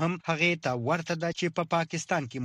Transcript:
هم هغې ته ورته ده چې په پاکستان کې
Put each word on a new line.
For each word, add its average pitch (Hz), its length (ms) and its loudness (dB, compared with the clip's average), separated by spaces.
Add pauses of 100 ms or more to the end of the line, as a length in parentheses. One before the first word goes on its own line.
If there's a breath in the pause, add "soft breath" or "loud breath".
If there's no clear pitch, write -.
هم 170 120 2 (180)
هغې 165 380 2
ته 127 40 2 (160)
ورته 170 340 0
ده 170 160 -2
چې 175 80 0 (140)
په 165 160 -2
پاکستان 165 540 -2
کې 131 140 -8